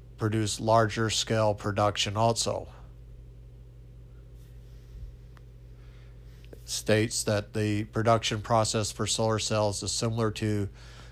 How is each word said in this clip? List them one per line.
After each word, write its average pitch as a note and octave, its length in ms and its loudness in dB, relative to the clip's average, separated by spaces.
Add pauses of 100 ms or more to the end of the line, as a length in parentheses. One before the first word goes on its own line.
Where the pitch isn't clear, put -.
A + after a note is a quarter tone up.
(180)
produce G#2+ 440 0
larger A2+ 480 6
scale G#2+ 440 2
production G#2 600 0
also. A2 540 2 (4000)
States - 600 2
that G#2 300 0
the G#2+ 320 0
production A2+ 540 2
process A2 500 2
for - 160 -4
solar A2 340 2
cells G#2 440 0
is G2 80 -4
similar A2+ 400 0
to G#2 380 0 (420)